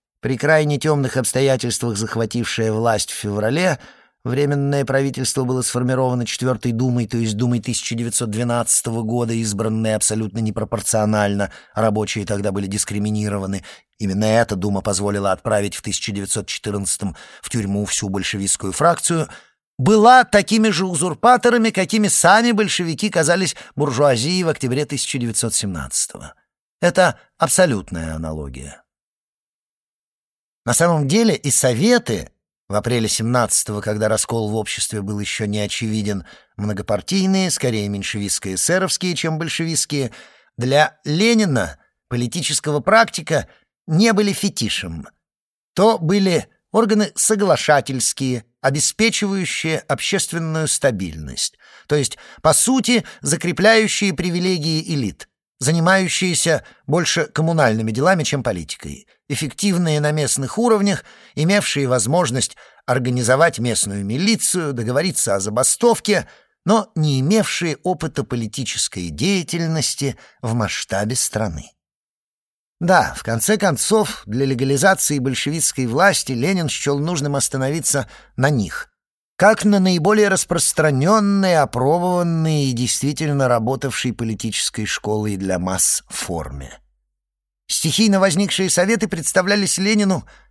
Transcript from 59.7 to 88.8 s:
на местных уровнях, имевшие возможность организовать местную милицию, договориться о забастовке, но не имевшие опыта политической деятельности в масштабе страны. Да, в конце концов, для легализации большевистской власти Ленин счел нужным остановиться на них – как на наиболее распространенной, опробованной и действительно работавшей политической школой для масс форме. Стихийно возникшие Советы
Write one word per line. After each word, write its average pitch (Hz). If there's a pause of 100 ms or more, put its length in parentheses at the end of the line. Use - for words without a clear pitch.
на 151
местных 139
уровнях, 202 (320)
имевшие 151
возможность 127 (280)
организовать 123
местную 104
милицию, 160
договориться 123
о 98
забастовке, 131 (360)
но 208
не 147
имевшие 170
опыта 165
политической 107
деятельности 160 (260)
в 113
масштабе 107
страны. 104 (1080)
Да, 170
в -
конце 117
концов, 202
для 117
легализации 139
большевистской 135
власти 156
Ленин 156
счел 143
нужным 147
остановиться 139 (280)
на 135
них – 107 (440)
как 214
на 202
наиболее 185
распространенной, 180
опробованной 160
и 131
действительно 139
работавшей 123
политической 110
школой 104
для 92
масс 92
форме. 69 (880)
Стихийно 196
возникшие 190
Советы 202